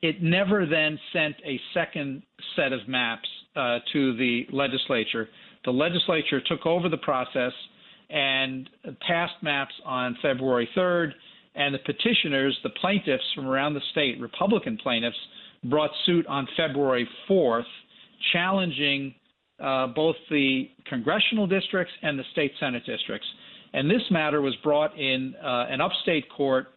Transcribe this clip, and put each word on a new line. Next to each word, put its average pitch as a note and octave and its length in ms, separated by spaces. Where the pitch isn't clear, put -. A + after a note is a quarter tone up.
It E3+ 220
never F#3 420
then D#3 320
sent D3+ 240
a C#3 140
second C#3+ 500
set C#3 160
of A2+ 160
maps, B2 400
uh, B2 220
to C3+ 240
the A#2+ 380
legislature. B2+ 760
The B2+ 60
legislature D#3 760
took - 180
over E3+ 220
the D#3+ 100
process B2+ 540
and C3+ 600
passed E3+ 380
maps C#3+ 300
on B2+ 360
February B2+ 520
third, F3 400
and C#3+ 200
the C3 40
petitioners, C#3 840
the A2+ 60
plaintiffs F3+ 420
from C3+ 120
around C#3 260
the C#3+ 80
state, C#3 300
Republican D#3+ 560
plaintiffs, A#2 400
brought D3 260
suit E3+ 220
on C#3 280
February C3+ 520
fourth, D3+ 380
challenging, D3 840
uh, C3 280
both D#3 280
the C3+ 400
congressional F#3+ 600
districts F#3 560
and D3 160
the C3 140
state D3 300
senate B2 240
districts. G#2+ 420
And C#3+ 180
this A3+ 180
matter D3+ 320
was C3+ 220
brought D3+ 340
in, C3 460
uh, B2 260
an C3+ 120
upstate E3+ 480
court C3 480